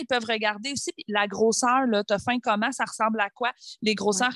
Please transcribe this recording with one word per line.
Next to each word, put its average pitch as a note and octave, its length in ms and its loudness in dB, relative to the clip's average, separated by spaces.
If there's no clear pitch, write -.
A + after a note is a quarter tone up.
ils A#3+ 60 -8
peuvent A#3+ 180 0
regarder G#3+ 480 -2
aussi, C4+ 200 -6
puis - 160 -12
la G#3 180 2
grosseur, A3+ 600 2
là, G#3 180 2
t'as G3+ 140 0
faim B3 240 0
comment ? A3+ 300 0
Ça B3 120 -2
ressemble A3 360 -2
à G3+ 100 0
quoi ? A#3+ 200 -4
Les G#3+ 120 2
grosseurs G#3 420 2